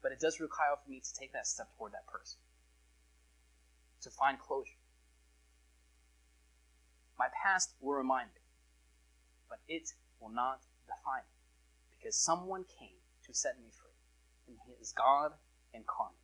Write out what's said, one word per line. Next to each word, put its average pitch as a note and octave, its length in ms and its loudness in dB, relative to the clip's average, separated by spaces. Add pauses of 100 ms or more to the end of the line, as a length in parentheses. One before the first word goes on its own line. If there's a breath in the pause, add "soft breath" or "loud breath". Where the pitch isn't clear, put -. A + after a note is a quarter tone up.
But C3+ 100 2
it B2+ 60 -12
does D#3+ 220 2
require D3+ 420 2
for C#3 80 -16
me C3 100 -10
to - 140 -12
take C3+ 200 -14
that A2+ 120 -4
step - 300 -6
toward G#2+ 160 -10
that - 140 -12
person, - 320 -14 (1600)
to B2+ 80 -16
find C3+ 280 4
closure. - 420 -4 (2500)
My B2+ 80 4 (160)
past F#3+ 380 2
will C#3 140 0
remind C3 340 2
me, - 120 -20 (1080)
but A#2 80 -14 (100)
it E3 240 -6 (280)
will A2+ 100 -12
not B2 320 0 (240)
define C3 420 -6
me, - 720 -20
because - 180 -4
someone F#3 480 0 (140)
came - 180 -20 (300)
to - 80 -20
set B2+ 240 0
me A#2 120 -20
free, - 220 -20 (560)
and B2 80 -18 (100)
he B2+ 140 -20
is A2+ 120 -10
God C#3+ 400 6 (420)
incarnate. - 500 -4